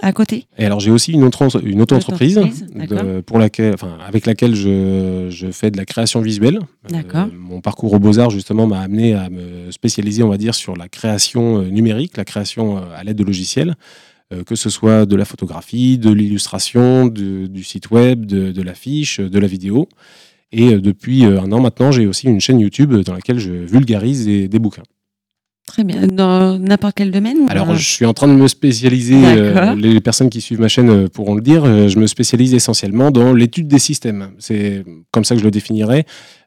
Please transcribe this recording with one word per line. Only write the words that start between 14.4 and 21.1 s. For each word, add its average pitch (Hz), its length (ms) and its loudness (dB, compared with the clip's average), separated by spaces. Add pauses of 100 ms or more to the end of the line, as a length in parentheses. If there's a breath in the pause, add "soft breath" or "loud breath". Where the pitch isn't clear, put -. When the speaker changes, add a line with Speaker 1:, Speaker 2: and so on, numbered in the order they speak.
Speaker 2:
que 117 100 -8
ce 107 160 -6
soit 110 340 2
de 101 120 2
la 98 80 -2
photographie, 117 760 -4
de 110 140 2
l'illustration, 107 960 0
de, 98 420 -6
du 95 160 -14
site - 260 -14
web, 120 360 2
de, 95 260 -4
de 92 100 -8
l'affiche, 135 560 -8
de 98 220 -4
la 101 80 2
vidéo. 98 400 -4 (640 soft breath)
Et, 113 220 4
euh, 95 60 2
depuis, 120 440 0